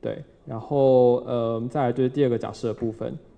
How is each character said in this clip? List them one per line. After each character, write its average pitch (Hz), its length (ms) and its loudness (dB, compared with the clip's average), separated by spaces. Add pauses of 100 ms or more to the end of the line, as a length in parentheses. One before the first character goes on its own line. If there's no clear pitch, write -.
对， - 180 -8 (260)
然 123 140 -10
后， 127 580 4 (100)
呃， 117 440 -2
再 143 140 -2
来 120 80 0
就 131 100 0
是 127 60 2
第 139 160 0
二 131 40 2
个 120 80 0
假 107 140 -6
设 - 180 -8
的 107 60 -4
部 113 160 -4
分 120 260 -10 (220)